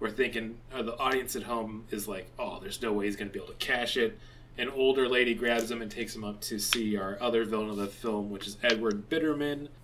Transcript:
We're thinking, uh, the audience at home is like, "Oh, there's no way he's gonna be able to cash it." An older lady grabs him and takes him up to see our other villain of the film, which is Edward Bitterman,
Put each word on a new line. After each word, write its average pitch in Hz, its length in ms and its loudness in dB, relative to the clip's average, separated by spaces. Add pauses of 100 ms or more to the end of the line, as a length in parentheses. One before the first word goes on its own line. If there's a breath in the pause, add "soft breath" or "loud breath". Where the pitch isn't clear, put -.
We're 113 80 0
thinking, 117 480 0 (160)
uh, 131 100 -2
the 117 140 -4
audience 131 400 2
at 107 60 -4
home 110 460 -4
is 104 200 -4
like, 95 280 -6
"Oh, - 220 -4
there's 98 220 -8
no 113 100 0
way 104 140 2
he's 101 100 0
gonna 104 140 -6
be 98 100 -6
able - 140 -10
to - 120 -6
cash 123 300 2
it." 113 240 2 (380 soft breath)
An 123 100 0
older 131 400 6
lady 123 260 6
grabs 113 380 2
him 117 100 -4
and 107 80 -8
takes 110 240 -6
him 107 120 -6
up 104 160 -6
to 110 180 -4
see 107 380 2
our 95 240 -4
other 117 240 4
villain 107 240 0
of 101 80 -4
the 101 100 0
film, 104 420 -2
which 98 160 -6
is 101 160 -8
Edward 110 480 2
Bitterman, 147 600 0 (140)